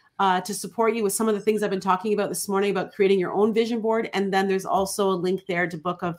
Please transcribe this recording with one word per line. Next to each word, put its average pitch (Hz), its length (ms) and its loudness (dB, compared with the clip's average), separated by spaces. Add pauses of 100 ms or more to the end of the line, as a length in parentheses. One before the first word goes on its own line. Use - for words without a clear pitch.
(180)
uh, 190 220 2
to 185 120 -6
support 220 440 -2
you 226 80 -2
with 196 80 0
some 220 160 0
of 220 80 4
the 196 40 -2
things 208 220 0
I've 202 80 0
been 196 80 -2
talking 185 340 0
about 202 160 0
this - 200 -8
morning 202 240 0
about 180 200 -4
creating 196 280 4
your 175 120 -2
own 214 220 2
vision 226 260 0
board. 220 340 0
And 196 200 0
then 190 140 2
there's 190 180 -2
also 196 440 0
a - 20 2
link 180 340 -2
there 175 220 -2
to 170 80 -10
book 175 260 -6
a 170 160 -4